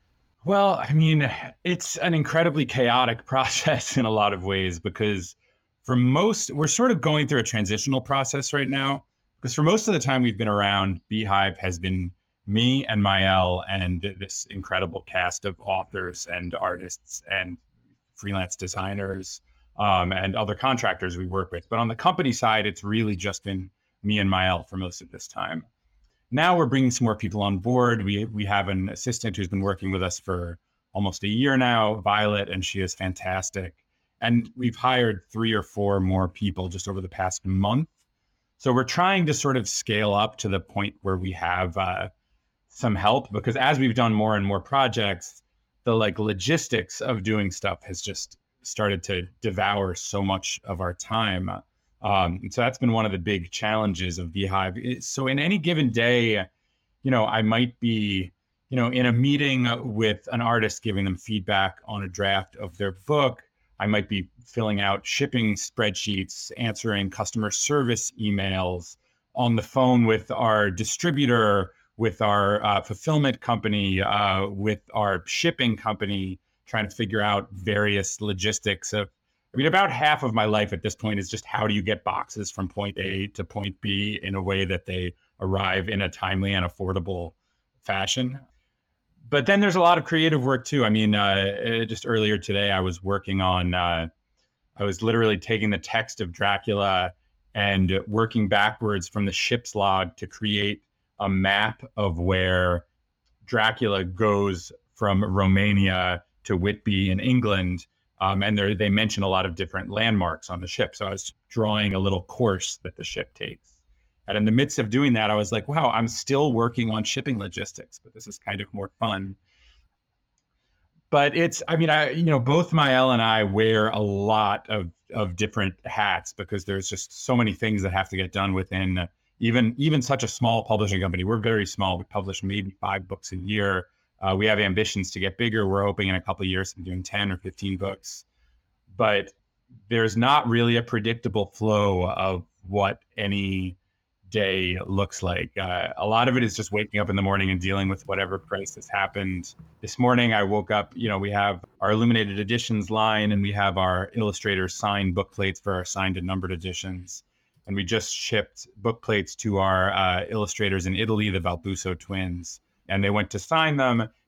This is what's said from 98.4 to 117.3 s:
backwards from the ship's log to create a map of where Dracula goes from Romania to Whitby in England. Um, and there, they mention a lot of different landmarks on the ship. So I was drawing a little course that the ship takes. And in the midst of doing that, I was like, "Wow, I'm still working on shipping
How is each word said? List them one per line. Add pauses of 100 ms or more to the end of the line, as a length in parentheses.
backwards
from
the
ship's
log
to
create (380)
a
map (120)
of
where (600)
Dracula
goes (240)
from
Romania (220)
to
Whitby
in
England. (360)
Um,
and
there,
they
mention
a
lot
of
different
landmarks
on
the
ship.
So
I
was (160)
drawing
a
little
course
that
the
ship
takes. (560)
And
in
the
midst
of
doing
that,
I
was
like,
"Wow,
I'm
still
working
on
shipping